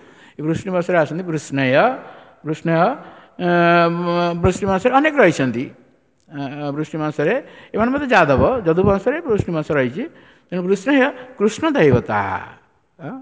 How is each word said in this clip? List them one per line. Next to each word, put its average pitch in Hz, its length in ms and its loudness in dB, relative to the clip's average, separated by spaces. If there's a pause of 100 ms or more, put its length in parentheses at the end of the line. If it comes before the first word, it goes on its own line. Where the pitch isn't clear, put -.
(380)
ଏ 151 40 -10
ବୃଷ୍ଣି 165 300 -4
ବଂଶରେ 175 260 0
ଆସନ୍ତି 156 260 0
ବୃଷ୍ଣୟ, 139 520 0 (720)
ବୃଷ୍ଣୟ, 160 260 -4
ଅ, 180 760 -2 (880)
ବୃଷ୍ଣି 185 340 -2
ବଂଶରେ 190 260 0
ଅନେକ 294 220 2
ରହିଛନ୍ତି। 139 540 2 (580)
ଅ, 143 420 -10
ବୃଷ୍ଣି 151 300 -6
ବଂଶରେ 151 340 -4 (400)
ଏମାନେ 226 160 0
ମଧ୍ୟ 285 160 -4
ଯାଦବ, 185 540 4
ଯଦୁ 165 220 2
ବଂଶରେ 202 380 0
ବୃଷ୍ଣି 208 340 -2
ବଂଶ 156 180 -4
ରହିଛି। 139 320 -2 (460)
ତେଣୁ 180 120 -6
ବୃଷ୍ଣୟ 226 480 2 (280)
କୃଷ୍ଣ 220 320 -2
ଦୈବତା। 123 500 2 (800)
ଅ, 143 80 -14 (120)